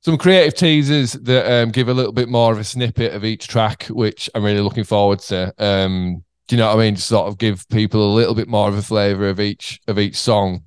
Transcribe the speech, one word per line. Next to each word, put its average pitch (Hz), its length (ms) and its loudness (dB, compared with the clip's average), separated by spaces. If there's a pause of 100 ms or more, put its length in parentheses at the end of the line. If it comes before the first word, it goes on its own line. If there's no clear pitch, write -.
some 160 160 0
creative 175 380 4
teasers 147 580 2
that, 120 380 0
um, 120 200 2
give 123 180 0
a 127 40 2
little 123 200 0
bit 120 160 -2
more 117 240 4
of 104 60 -4
a 107 40 -8
snippet 117 500 -4
of 104 120 -6
each 110 220 -6
track, 110 420 -2
which 110 440 -4
I'm 107 100 -4
really 104 180 0
looking 104 240 -4
forward 101 340 2
to. 92 380 -6
Um, 95 680 -2 (240)
do 123 80 0
you 117 60 2
know 110 80 4
what 107 80 2
I 113 80 4
mean? 104 100 2
Just - 140 -8
sort 98 180 2
of 101 100 -10
give 104 320 -4
people 107 440 0
a - 20 2
little 113 180 2
bit 107 140 -4
more 104 220 0
of 101 80 -2
a 104 40 -4
flavour 101 480 -2
of 95 100 -6
each, - 480 -6
of 104 120 -2
each 101 160 -2
song. 95 520 0